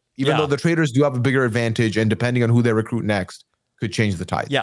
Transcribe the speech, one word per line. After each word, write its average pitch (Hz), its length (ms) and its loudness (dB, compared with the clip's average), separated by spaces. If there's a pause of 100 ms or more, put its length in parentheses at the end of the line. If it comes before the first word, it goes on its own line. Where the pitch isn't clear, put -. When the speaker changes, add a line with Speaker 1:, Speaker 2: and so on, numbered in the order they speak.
(160)
Speaker 1:
even 139 160 0
Speaker 2:
Yeah. 127 60 2
Speaker 1:
though 151 80 0
the 139 100 0
traders 160 360 0
do 135 100 4
have 143 140 2
a 123 40 -2
bigger 131 240 2
advantage, 113 520 0
and 110 140 2
depending 120 320 0
on 113 80 2
who 117 120 4
they 117 100 2
recruit 110 320 -2
next, 98 400 -4 (360)
could 113 120 -6
change 104 220 0
the 87 100 -8
tide. 76 240 -4
Speaker 2:
Yeah, 135 140 -2